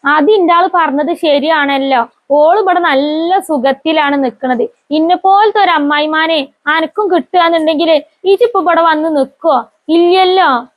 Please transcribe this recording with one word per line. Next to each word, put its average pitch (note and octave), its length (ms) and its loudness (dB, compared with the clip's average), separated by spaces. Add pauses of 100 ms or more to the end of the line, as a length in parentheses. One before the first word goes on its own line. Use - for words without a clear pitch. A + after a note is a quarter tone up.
അത് D4 260 2
ഇന്റെ F4 240 2
ആള് F4+ 200 2
പറഞ്ഞത് D4+ 400 -2
ശരിയാണല്ലോ. C#4 920 -2 (220)
ഓള് D#4 300 4
ഇവിടെ F4+ 200 0
നല്ല D#4 580 -2
സുഖത്തിലാണ് C#4+ 840 -2
നിക്കണത്. B3 380 -4 (280)
ഇന്നെ D#4+ 340 0
പോലത്തെ G4+ 400 2
ഒരു F4 60 0
അമ്മായിമാനെ D4+ 800 -2 (180)
അനക്കും D#4+ 480 -2
കിട്ടുകയെന്നുണ്ടെങ്കില് E4 800 0 (280)
ഇജിപ്പോ G4+ 360 0
ഇവിടെ E4 220 0
വന്ന് D#4 340 0
നിക്കുവോ? C4+ 420 -2 (300)
ഇല്ലല്ലോ. F4+ 640 2 (260)